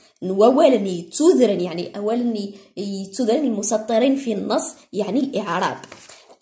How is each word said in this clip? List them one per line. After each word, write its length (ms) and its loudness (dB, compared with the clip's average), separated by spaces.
نو 220 2
أولا 440 4
يتوذرن، 720 2
يعني 360 -6
أولا 580 -4
يتوذرن 680 -2
المسطرين 720 0
في 160 -4
النص، 420 -2
يعني 280 -2
الإعراب. 580 -4